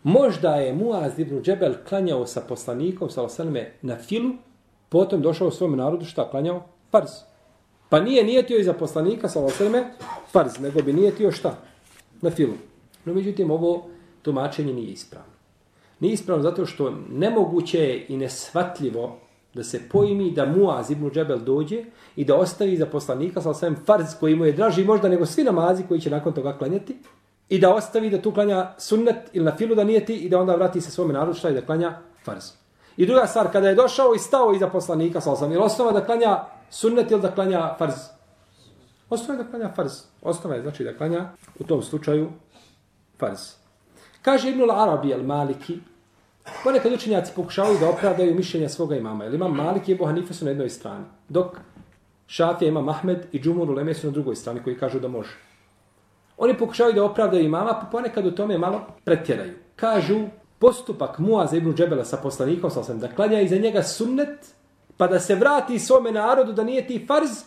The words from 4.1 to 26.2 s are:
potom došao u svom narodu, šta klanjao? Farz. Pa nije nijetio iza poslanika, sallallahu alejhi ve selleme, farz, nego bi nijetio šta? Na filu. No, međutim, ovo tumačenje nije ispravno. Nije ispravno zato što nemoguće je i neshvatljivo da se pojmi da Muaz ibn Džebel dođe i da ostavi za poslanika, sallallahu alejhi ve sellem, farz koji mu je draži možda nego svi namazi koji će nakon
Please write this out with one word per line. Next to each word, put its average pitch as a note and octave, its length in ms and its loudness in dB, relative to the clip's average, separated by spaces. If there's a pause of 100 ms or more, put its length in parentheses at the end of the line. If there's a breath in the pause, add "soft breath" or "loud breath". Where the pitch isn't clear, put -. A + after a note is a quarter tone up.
potom F3+ 340 2
došao E3 260 0
u - 20 0
svom E3 260 -2
narodu, D#3 280 -2
šta - 260 -6
klanjao? E3+ 320 -4 (280)
Farz. G3+ 200 2 (760)
Pa D3+ 120 6
nije A#3+ 240 4
nijetio A#3+ 340 2
iza F3+ 140 2
poslanika, F3 560 -2
sallallahu C#3 280 -2
alejhi G#3 180 0
ve B3 60 2
selleme, A#3+ 140 -8 (380)
farz, C3+ 280 4
nego C#3+ 220 0
bi C#3 100 0
nijetio G3 400 2
šta? - 240 -4 (640 loud breath)
Na E3+ 100 2
filu. C#3+ 240 0 (500)
No, E3+ 100 -6
međutim, F#3+ 360 0
ovo E3+ 360 0 (360 loud breath)
tumačenje C#3+ 500 -2
nije A2+ 200 -8
ispravno. - 380 -20 (720 soft breath)
Nije F#3 120 0
ispravno F3+ 300 -2
zato F3 240 0
što C3 280 -4 (160)
nemoguće E3+ 680 0
je C3+ 300 0
i C3+ 80 -6
neshvatljivo C3 1000 -6 (360 soft breath)
da A#2 100 -10
se A#2+ 240 -8
pojmi G3 420 2
da C#3+ 160 0
Muaz D3 440 2
ibn D3 200 -2
Džebel D3 280 -2
dođe D3+ 460 -2 (320 loud breath)
i D3 80 -2
da C#3 120 4
ostavi F#3 400 0
za D#3 100 0
poslanika, D3+ 540 -4
sallallahu D#3+ 240 -4
alejhi D3+ 160 -2
ve - 40 -18
sellem, - 20 -6
farz E3+ 340 2
koji D#3 160 4
mu E3 80 0
je D3+ 80 6
draži F#3+ 320 2
možda G3+ 240 4
nego F3 180 2
svi - 180 2
namazi F#3 440 2
koji E3+ 120 0
će D3 100 -4
nakon D3 220 -2